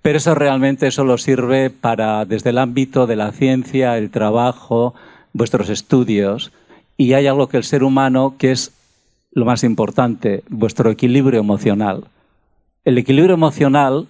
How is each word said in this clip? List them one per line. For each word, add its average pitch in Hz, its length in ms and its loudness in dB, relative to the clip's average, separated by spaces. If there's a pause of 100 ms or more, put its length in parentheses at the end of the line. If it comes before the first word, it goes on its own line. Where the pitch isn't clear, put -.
Pero 151 160 -6
eso 156 180 0
realmente 139 560 -2
solo 127 280 -2
sirve 131 500 -2
para, 110 560 -4
desde 104 240 -4
el 120 80 -2
ámbito 127 500 0
de 113 100 -2
la 104 160 -4
ciencia, 127 680 -2
el 107 120 -6
trabajo, 117 840 -2 (400)
vuestros 110 340 -2
estudios. 107 840 0 (440)
Y 127 160 2
hay 139 140 2
algo 135 220 2
que 135 100 -2
el 113 60 -2
ser 139 200 0
humano, 135 540 2
que 131 120 2
es 127 220 -4 (600)
lo 123 120 0
más 120 180 0
importante, 110 840 -2
vuestro 113 420 -2
equilibrio 127 500 2
emocional. 101 640 -2 (840)
El 127 100 2
equilibrio 139 380 4
emocional 143 760 2